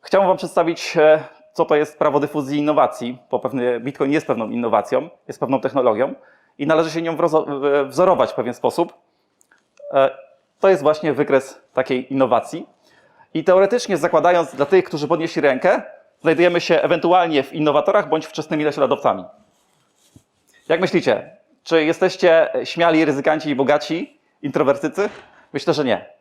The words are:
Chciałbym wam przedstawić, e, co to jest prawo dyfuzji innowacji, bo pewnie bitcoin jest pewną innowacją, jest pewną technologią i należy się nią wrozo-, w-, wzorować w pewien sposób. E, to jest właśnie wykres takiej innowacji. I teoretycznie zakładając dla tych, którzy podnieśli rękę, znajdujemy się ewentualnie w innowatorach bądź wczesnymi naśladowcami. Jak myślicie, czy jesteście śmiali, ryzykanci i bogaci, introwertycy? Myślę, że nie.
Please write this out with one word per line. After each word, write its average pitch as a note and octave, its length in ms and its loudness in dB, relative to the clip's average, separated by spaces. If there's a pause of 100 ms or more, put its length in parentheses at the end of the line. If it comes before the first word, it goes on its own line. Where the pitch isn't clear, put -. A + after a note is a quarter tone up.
Chciałbym F#3+ 260 0
wam F#3 100 2
przedstawić, E3+ 600 -4
e, D#3 260 6 (300)
co E3+ 120 0
to D#3 100 2
jest D3 240 -2
prawo D3 200 2
dyfuzji D3 400 -4
innowacji, C3+ 580 -2 (140)
bo B2+ 80 -2
pewnie B2 400 -2
bitcoin C#3 320 -4
jest D#3 160 -2
pewną A2+ 220 -4
innowacją, A#2+ 600 -2 (180)
jest - 120 -14
pewną C3 220 -2
technologią B2+ 540 0 (420)
i C#3+ 100 -6
należy D#3+ 240 0
się E3 100 -6
nią E3 140 -6
wrozo-, D#3 300 0
w-, C#3 440 -2
wzorować D#3 420 2
w - 40 -12
pewien A#2+ 180 -6
sposób. E3 400 -4 (1000)
E, C3+ 240 2 (420)
to G3 100 4
jest E3+ 120 2
właśnie D3+ 320 0
wykres C3+ 480 -2 (120)
takiej C3 400 -4
innowacji. C3 540 -2 (680)
I D#3 100 -4
teoretycznie G3 540 2
zakładając F3 580 0
dla C#3 100 -2
tych, F#3 200 2
którzy D3 220 -6
podnieśli E3+ 340 -2
rękę, D3 400 2 (400)
znajdujemy E3+ 400 2
się D#3+ 200 2
ewentualnie E3+ 600 2
w - 100 -10
innowatorach D3+ 560 2
bądź D#3 160 -2
wczesnymi D3+ 380 -6
naśladowcami. C3+ 600 0 (1500)
Jak E3+ 120 0
myślicie, E3 560 -2 (260)
czy D#3+ 200 2
jesteście E3 680 2 (140)
śmiali, D#3+ 420 2
ryzykanci D3+ 440 -2
i C#3 60 -2
bogaci, D3 640 -2 (220)
introwertycy? D3 680 -2 (440)
Myślę, D#3 200 -2
że D3 100 0
nie. G#2+ 220 -2 (160)